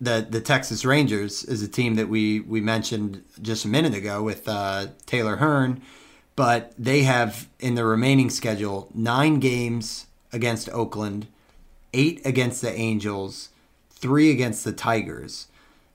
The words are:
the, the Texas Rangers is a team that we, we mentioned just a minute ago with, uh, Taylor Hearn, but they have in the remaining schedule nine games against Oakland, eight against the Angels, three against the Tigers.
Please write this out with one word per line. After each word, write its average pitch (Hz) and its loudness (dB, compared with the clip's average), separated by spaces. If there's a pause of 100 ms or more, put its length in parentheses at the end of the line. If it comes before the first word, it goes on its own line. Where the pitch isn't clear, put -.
the, 117 0
the 113 -2
Texas - -2
Rangers 107 2
is 110 -4
a 101 -4
team 120 0
that 110 0
we, 107 2
we 110 -2
mentioned 107 -2 (180)
just 107 -4
a 107 -4
minute 139 2
ago 104 -4
with, 110 -6
uh, 98 -2 (180)
Taylor 110 0
Hearn, 131 2 (540)
but 120 2
they 135 4
have 123 2 (120)
in 123 0
the 120 2
remaining 123 4
schedule 101 -4
nine 131 2
games 120 -2 (260)
against 117 -2
Oakland, 107 -4 (640)
eight 147 2
against 123 0
the 113 -2
Angels, 104 -4 (400)
three 147 4
against 123 0
the 107 -2
Tigers. - -4 (460)